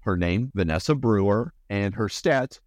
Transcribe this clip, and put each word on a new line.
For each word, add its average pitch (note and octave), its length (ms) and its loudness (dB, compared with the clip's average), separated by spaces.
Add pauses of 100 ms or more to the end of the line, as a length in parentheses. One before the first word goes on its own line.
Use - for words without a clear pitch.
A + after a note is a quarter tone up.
Her G2 140 -2
name, F2+ 380 0
Vanessa F2 400 0
Brewer, A2 600 2 (160)
and G2+ 260 -2
her A2 120 -2
stats C3+ 600 -2